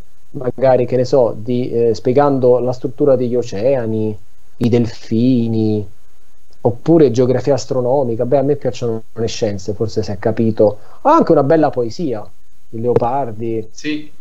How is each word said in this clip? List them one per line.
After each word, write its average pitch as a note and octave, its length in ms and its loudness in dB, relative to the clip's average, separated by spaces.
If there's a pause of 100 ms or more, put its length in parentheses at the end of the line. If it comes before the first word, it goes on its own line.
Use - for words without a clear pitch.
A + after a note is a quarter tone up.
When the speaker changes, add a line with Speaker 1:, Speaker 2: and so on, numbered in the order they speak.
(300)
Speaker 1:
magari, B2+ 560 2
che B2 80 -2
ne B2 100 2
so, B2 320 2
di, B2 360 -2
eh, A#2 240 2
spiegando B2+ 640 4
la B2+ 120 -2
struttura C3+ 440 2
degli A#2+ 180 -2
oceani, A2 840 -2 (420)
i B2 100 0
delfini, A2+ 1160 0 (800)
oppure C#3+ 460 4
geografia B2 440 2
astronomica, B2 680 0
beh, C3 140 2
a C3+ 40 2
me C#3+ 140 2
piacciono A#2 460 -4 (100)
le A2+ 140 -2
scienze, G2+ 460 -4
forse G#2+ 300 -2
si G2+ 100 -4
è G2 60 -6
capito, A2 600 2 (220)
o - 80 2
anche D4+ 240 6
una C#3+ 100 6
bella D3+ 280 4
poesia, A#2 540 -4 (460)
i A2+ 100 -6
leopardi. A#2 920 -2
Speaker 2:
Sì. D3+ 380 -6 (100)